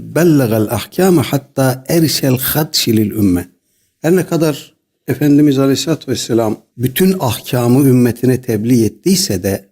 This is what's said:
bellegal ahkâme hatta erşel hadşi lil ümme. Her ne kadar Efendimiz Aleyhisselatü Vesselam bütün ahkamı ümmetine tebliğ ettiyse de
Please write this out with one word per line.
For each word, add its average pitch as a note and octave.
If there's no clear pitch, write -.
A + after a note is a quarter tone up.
bellegal C3+
ahkâme E3
hatta C3+
erşel C#3+
hadşi C3+
lil G#2
ümme. F#2
Her E3+
ne F3
kadar D#3
Efendimiz C#3+
Aleyhisselatü C3+
Vesselam A2+
bütün F#3
ahkamı B2+
ümmetine B2
tebliğ A2+
ettiyse G#2
de G2